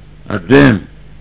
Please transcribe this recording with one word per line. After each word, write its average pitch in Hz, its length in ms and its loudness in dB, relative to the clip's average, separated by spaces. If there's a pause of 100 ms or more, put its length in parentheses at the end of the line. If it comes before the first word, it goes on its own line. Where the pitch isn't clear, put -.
(300)
ادویم 107 500 0 (400)